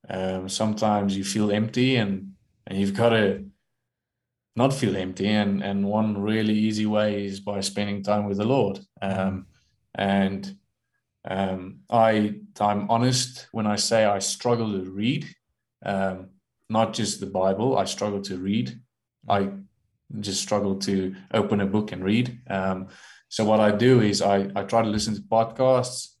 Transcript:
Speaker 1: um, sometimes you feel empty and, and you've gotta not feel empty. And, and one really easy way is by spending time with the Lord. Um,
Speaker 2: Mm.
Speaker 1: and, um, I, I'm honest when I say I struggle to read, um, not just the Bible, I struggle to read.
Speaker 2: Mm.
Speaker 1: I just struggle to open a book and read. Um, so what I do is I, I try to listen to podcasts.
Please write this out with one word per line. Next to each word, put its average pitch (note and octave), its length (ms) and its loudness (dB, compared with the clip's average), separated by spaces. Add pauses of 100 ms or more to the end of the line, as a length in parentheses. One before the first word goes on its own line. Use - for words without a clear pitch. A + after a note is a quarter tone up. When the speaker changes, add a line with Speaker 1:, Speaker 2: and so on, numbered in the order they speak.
Speaker 1:
um, F#2+ 400 -4
sometimes G#2 680 0
you G2 80 -4
feel G#2+ 260 0
empty B2 460 2
and, G2 380 -2 (320)
and F#2+ 140 -6
you've G2 140 0
gotta A2 500 2 (1120)
not C3+ 160 4
feel G2+ 240 0
empty. F#2 320 -2
And, G2+ 340 2
and G2 240 -2
one G#2+ 340 0
really G#2+ 340 0
easy G#2+ 320 0
way G#2 400 0
is G2 140 -8
by G2+ 200 -6
spending G2+ 420 -4
time G#2 240 0
with G2+ 120 -2
the G#2 60 0
Lord. A2+ 340 0 (240)
Um, G2 60 -4
Speaker 2:
Mm. F#2+ 360 -2 (500)
Speaker 1:
and, G2+ 640 -2 (640)
um, F#2+ 560 -6 (100)
I, A2 500 4 (200)
I'm G#2 300 0
honest B2 600 0
when A2 140 -2
I G#2 100 0
say A2 280 2
I G2+ 160 2
struggle A2+ 520 -2
to F#2 180 -6
read, A2 360 -2 (580)
um, F#2+ 460 -4 (400)
not A2 240 2
just - 260 -4
the F#2+ 60 -6
Bible, F#2+ 500 0
I F#2+ 80 2
struggle G2+ 380 -4
to G2 160 -8
read. G#2 300 -2 (600)
Speaker 2:
Mm. - 0 -
Speaker 1:
I - 920 -4
just G2+ 200 -4
struggle G2 360 0
to F#2+ 380 -2 (200)
open G#2 260 2
a G2 60 0
book G#2 260 0
and F2+ 100 -8
read. A2+ 460 0
Um, F#2+ 400 -2 (400)
so - 160 -2
what G#2+ 160 4
I G#2 120 6
do A#2+ 280 6
is G2+ 220 2
I, G2 340 2
I G2+ 80 -4
try A2+ 180 2
to A2 60 0
listen G#2 280 -2
to G2+ 40 -10
podcasts. B2 1000 0